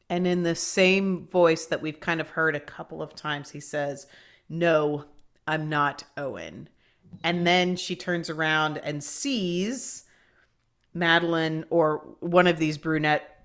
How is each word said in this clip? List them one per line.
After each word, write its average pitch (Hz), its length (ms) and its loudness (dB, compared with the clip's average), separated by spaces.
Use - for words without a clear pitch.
and 180 180 0
in 180 160 2
the 170 120 0
same 190 720 2
voice 165 400 4
that 151 160 -4
we've 156 180 -8
kind 165 200 -2
of 151 100 -6
heard 160 260 0
a 143 40 -4
couple 156 420 -14
of 151 120 -12
times, 143 360 -6
he 147 100 -12
says, 143 460 -6
"No, 151 560 2
I'm 156 220 -2
not 147 360 0
Owen." 113 520 -10
And 175 240 0
then 180 300 4
she 180 200 -6
turns 170 320 -4
around 156 500 0
and 147 240 -6
sees 208 1040 -4
Madeline 165 800 2
or 156 500 2
one 175 260 6
of 170 120 4
these 156 180 0
brunette 151 560 0